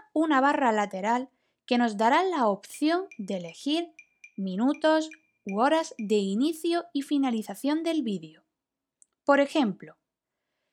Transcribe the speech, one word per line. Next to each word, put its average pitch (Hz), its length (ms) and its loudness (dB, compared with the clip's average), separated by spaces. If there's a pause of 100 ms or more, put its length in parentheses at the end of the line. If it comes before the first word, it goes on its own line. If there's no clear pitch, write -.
(120)
una 311 280 2
barra 277 320 2
lateral 214 580 -2 (360)
que 247 120 2
nos 226 180 0
dará 254 280 4
la 311 240 0
opción 311 580 -2 (120)
de 196 180 -6
elegir 285 560 -6 (440)
minutos 294 720 0 (340)
u 196 160 -4
horas 320 380 2
de 214 180 0
inicio 320 760 -2
y 277 100 -4
finalización 269 800 -2
del 320 200 -2
vídeo. 180 420 -8 (800)
Por 277 160 6
ejemplo, 233 560 0 (760)